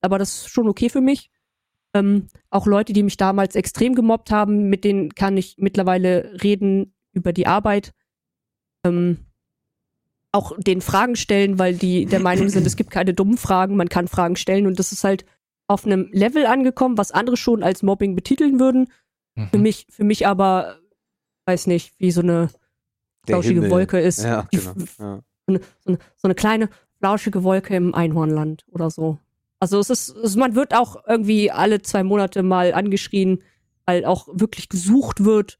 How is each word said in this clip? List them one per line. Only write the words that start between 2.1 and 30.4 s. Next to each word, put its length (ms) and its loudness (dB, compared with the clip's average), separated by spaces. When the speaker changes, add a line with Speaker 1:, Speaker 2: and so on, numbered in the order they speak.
Speaker 1:
auch 160 0
Leute, 260 2
die 100 4
mich 140 -2
damals 400 0
extrem 380 0
gemobbt 360 0
haben, 380 0
mit 160 -2
denen 300 0
kann 220 0
ich 220 -4
mittlerweile 720 0
reden 480 0
über 200 -4
die 140 -2
Arbeit. 480 0
Ähm, 340 0
auch 260 -2
denen 220 0
Fragen 360 0
stellen, 420 0
weil 160 2
die 320 0
der 140 0
Meinung 280 2
sind, 180 2
es 100 -2
gibt 140 -4
keine 240 0
dummen 240 0
Fragen, 380 0
man 120 0
kann 200 -2
Fragen 280 -2
stellen 300 0
und 120 -2
das 140 -4
ist 120 -12
halt 200 0
auf 200 -2
einem 260 0
Level 320 2
angekommen, 540 0
was 140 -2
andere 260 0
schon 240 0
als 200 0
Mobbing 340 0
betiteln 440 2
würden. 280 2
Speaker 2:
Mhm. 140 -6
Speaker 1:
Für 80 2
mich, 300 0
für 160 -6
mich 220 2
aber, 520 0
weiß 220 -2
nicht, 300 -2
wie 120 2
so 100 0
eine 300 0
Speaker 3:
Der 100 2
Speaker 1:
flauschige 260 2
Speaker 3:
Himmel. 80 0
Speaker 1:
Wolke 300 2
ist. 240 0
Speaker 3:
Ja, 280 -2
Speaker 1:
Die 60 0
Speaker 3:
genau. 140 -8
Speaker 1:
f-, 260 -14
Speaker 3:
Ja. 220 -12
Speaker 1:
so 80 0
eine, 60 -2
so 100 -6
eine, 80 0
so 120 -2
eine 60 2
kleine, 340 0
flauschige 460 -2
Wolke 320 0
im 180 0
Einhornland 760 -2
oder 200 -4
so. 280 -6
Also 180 0
es 100 0
ist, 220 -2
es, 260 -4
man 180 2